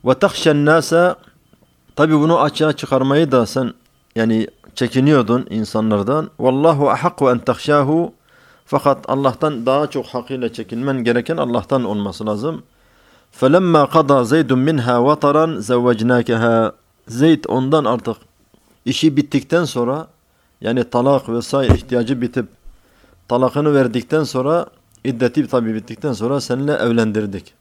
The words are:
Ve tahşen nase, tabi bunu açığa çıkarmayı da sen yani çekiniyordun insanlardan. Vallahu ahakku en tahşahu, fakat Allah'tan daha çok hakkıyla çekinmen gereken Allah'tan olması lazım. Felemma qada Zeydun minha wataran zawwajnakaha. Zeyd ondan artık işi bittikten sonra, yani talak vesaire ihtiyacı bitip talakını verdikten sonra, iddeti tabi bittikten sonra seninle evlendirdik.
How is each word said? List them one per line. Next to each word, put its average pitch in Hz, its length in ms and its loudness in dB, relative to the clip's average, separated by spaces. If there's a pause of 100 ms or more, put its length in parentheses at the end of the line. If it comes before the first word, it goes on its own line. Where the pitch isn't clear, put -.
Ve - 100 2
tahşen 151 500 2
nase, 165 500 2 (800)
tabi 156 180 2
bunu 156 260 2
açığa 151 320 0
çıkarmayı 135 600 0
da 120 140 4
sen 127 280 -4 (420)
yani 113 320 0 (260)
çekiniyordun 127 760 2
insanlardan. 110 880 -2
Vallahu 139 520 2
ahakku 135 400 0
en 120 80 0
tahşahu, 147 760 -2 (520)
fakat 139 440 -2
Allah'tan 135 560 -2
daha 143 200 0
çok 135 200 -8
hakkıyla 123 460 -8
çekinmen 123 520 -6
gereken 120 320 -2
Allah'tan 123 480 -2
olması 101 420 -6
lazım. 117 360 -6 (680)
Felemma 156 600 2
qada 143 340 2
Zeydun 127 340 2
minha 127 400 0
wataran 151 580 2
zawwajnakaha. 117 1160 0 (360)
Zeyd 143 400 2
ondan 135 360 0
artık 113 320 -4 (680)
işi 135 320 0
bittikten 143 480 0
sonra, 135 420 -4 (540)
yani 120 240 -2
talak 127 440 0
vesaire 120 460 0
ihtiyacı 120 460 -2
bitip 120 260 -4 (840)
talakını 135 460 0
verdikten 131 500 0
sonra, 139 420 -2 (380)
iddeti 127 420 0
tabi 113 280 -2
bittikten 113 380 -8
sonra 120 280 -2
seninle 139 320 -4
evlendirdik. 107 880 -2